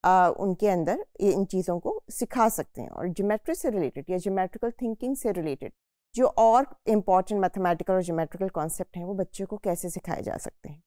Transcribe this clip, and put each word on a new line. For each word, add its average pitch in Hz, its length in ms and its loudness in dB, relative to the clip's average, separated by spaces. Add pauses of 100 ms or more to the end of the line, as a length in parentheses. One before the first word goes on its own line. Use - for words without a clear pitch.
आ, 180 260 8
उनके 196 380 0
अंदर 185 380 0 (160)
ये, 196 100 6
इन 190 140 2
चीज़ों 185 340 -2
को 427 300 -4
सिखा 233 400 0
सकते - 320 -6
हैं। - 80 -10
और - 180 -6
ज्योमेट्री 208 480 -2
से - 140 -2
रिलेटेड 151 400 -4
या 185 80 -2
ज्योमेट्रिकल 190 540 -2
थिंकिंग 247 440 -6
से 233 160 -2
रिलेटेड 156 400 -6 (440)
जो 247 120 4
और 226 380 4 (220)
इंपॉर्टेंट 202 540 2
मैथमेटिकल 180 520 0
और 185 100 4
ज्योमेट्रिकल 170 460 -2
कॉन्सेप्ट 160 480 -6
हैं, 175 60 -8
वो 185 100 -6
बच्चों 190 320 -4
को 208 120 -10
कैसे 180 320 -4
सिखाए - 320 -8
जा - 160 -6
सकते - 320 -14
हैं 151 180 -16